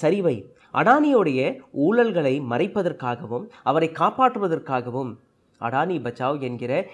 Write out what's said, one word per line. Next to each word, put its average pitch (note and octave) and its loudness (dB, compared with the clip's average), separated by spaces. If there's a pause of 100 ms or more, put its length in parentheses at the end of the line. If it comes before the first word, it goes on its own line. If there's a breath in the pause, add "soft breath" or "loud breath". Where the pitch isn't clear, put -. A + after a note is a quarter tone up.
சரிவை, E3 2 (360 soft breath)
அடானியுடைய G#3 4 (300 loud breath)
ஊழல்களை E3+ 2
மறைப்பதற்காகவும் B2 -4 (180 loud breath)
அவரை D#3+ 2
காப்பாற்றுவதற்காகவும் D#3+ -2 (480)
அடானி C#3+ -2
பச்சாவ் B2+ -4
என்கிற B2 -4 (100)